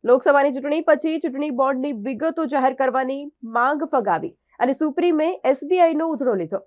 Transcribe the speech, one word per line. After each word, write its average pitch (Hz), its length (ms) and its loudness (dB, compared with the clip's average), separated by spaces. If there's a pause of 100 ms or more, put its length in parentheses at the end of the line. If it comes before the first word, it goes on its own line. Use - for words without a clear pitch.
લોકસભાની 277 480 4
ચૂંટણી 294 280 -2
પછી 320 380 2
ચૂંટણી 294 320 -4
બોન્ડની 269 420 0
વિગતો 269 520 -4
જાહેર 262 300 0
કરવાની 262 580 -2 (120)
માંગ 254 400 0
ફગાવી 202 540 -2 (200)
અને 247 140 0
સુપ્રીમે 311 720 0
એસ 262 200 2
બી 359 160 0
આઈ 330 140 6
નો 320 140 -2
ઉધડો 247 260 -2
લીધો. 185 320 -4